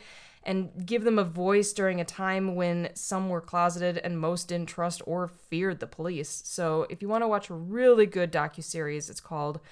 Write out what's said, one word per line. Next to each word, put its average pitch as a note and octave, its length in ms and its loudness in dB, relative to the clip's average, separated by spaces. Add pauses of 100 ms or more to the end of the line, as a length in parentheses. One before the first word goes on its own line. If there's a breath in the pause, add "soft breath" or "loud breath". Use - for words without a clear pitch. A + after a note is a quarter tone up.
(480 loud breath)
and F#3+ 380 -4
give A3 180 0
them A3 140 4
a G3+ 60 4
voice F#3+ 500 2
during F#3+ 260 0
a E3+ 60 -2
time F#3+ 480 -2
when F3 400 0
some F#3+ 360 -4
were F3 120 -2
closeted F3 560 0
and F3 220 -4
most E3 300 -2
didn't E3+ 200 -4
trust F3 380 -4
or F3 200 -2
feared F3 520 -4
the A#2 80 -8
police. D#3+ 580 -6
So D#3+ 460 0
if E3+ 100 -10
you G3+ 60 -6
want A3 160 0
to A3+ 40 2
watch G#3 220 0
a F3+ 60 -10
really A3 500 6
good F3+ 260 0
docuseries, D3+ 800 -4
it's - 120 -14
called D3 380 -4 (120 loud breath)